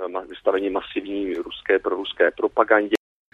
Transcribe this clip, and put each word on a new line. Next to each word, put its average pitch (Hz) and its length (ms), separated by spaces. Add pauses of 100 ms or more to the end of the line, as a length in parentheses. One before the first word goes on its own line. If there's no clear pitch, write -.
(100)
ma-, 92 160
vystavení 98 420
masivní 95 680
ruské, - 420
proruské 92 540
propagandě. 107 640 (380)